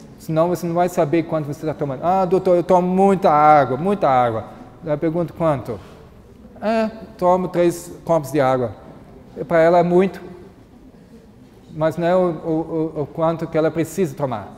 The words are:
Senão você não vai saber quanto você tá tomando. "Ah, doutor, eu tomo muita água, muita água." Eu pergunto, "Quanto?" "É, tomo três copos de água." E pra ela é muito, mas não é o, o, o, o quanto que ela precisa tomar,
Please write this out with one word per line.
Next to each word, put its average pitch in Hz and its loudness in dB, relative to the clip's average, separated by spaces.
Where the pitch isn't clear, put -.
Senão 160 0
você 175 -4
não 165 -4
vai 175 2
saber 165 0
quanto 160 -4
você 143 -10
tá 151 -4
tomando. 139 -6
"Ah, 185 0
doutor, 185 2
eu 175 2
tomo 180 2
muita 190 2
água, 147 6
muita 180 -2
água." 120 0
Eu 151 -4
pergunto, 165 -4
"Quanto?" 127 -4
"É, 220 -2
tomo 180 0
três 170 -2
copos 156 -2
de 147 0
água." 127 0
E 170 -10
pra 170 2
ela 170 6
é 170 6
muito, 180 0
mas 156 -2
não 170 -2
é 185 2
o, 185 4
o, 160 -2
o, 151 -4
o 139 -4
quanto 165 -2
que 160 -8
ela 156 2
precisa 156 -4
tomar, 123 -6